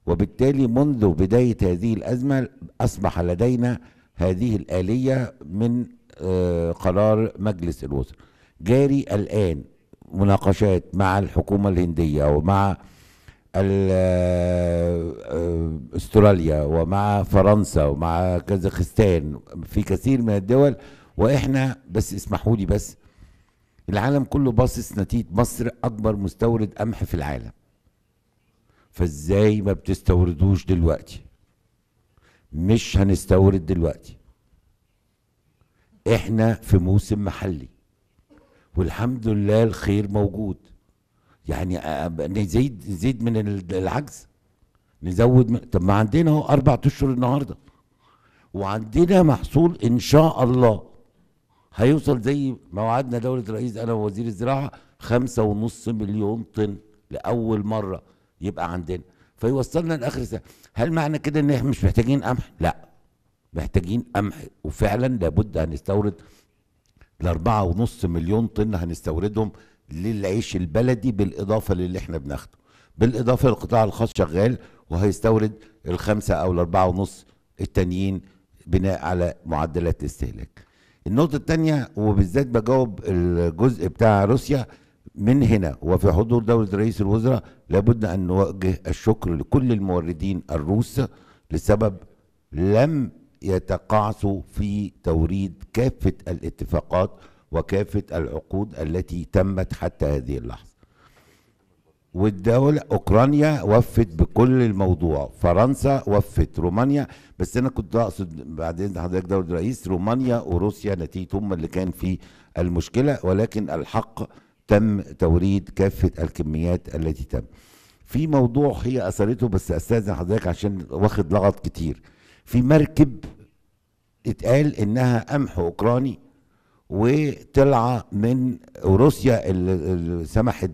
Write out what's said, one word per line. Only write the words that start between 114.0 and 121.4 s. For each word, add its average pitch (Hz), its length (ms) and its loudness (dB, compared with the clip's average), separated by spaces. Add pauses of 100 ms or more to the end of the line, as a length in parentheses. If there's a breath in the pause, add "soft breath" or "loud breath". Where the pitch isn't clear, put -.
تم 104 340 4
توريد 87 680 0
كافة 95 500 0
الكميات 82 760 -4
التي 80 280 -4
تم. 62 200 -6 (640 soft breath)
في 156 220 -2
موضوع 139 560 2
هي 120 240 -2
أثرته، 107 400 0
بس 95 240 -2
أستاذن 101 420 -2
حضرتك 90 340 -2
عشان 92 420 -4
واخد 92 440 0
لغط 101 260 2